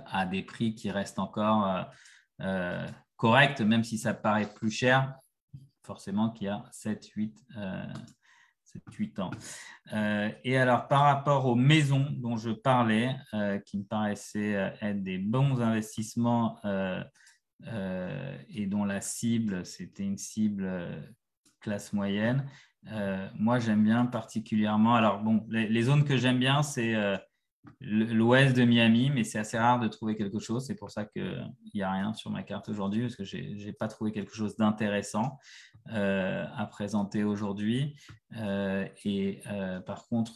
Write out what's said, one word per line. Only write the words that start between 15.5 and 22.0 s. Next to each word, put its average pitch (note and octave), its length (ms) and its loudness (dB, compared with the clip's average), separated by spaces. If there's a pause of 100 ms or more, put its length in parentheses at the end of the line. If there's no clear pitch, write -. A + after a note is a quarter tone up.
investissements, A2+ 1040 0
euh, F#2+ 400 -4 (600)
euh, F#2+ 720 -8 (100)
et A2 160 -6
dont G2+ 220 -2
la G2 160 -4
cible, A2+ 640 -2
c'était - 380 -12
une G2 120 -4
cible, G#2 480 -2
euh, F2+ 340 -6 (640)
classe G#2 320 -6
moyenne, G#2 540 0 (440)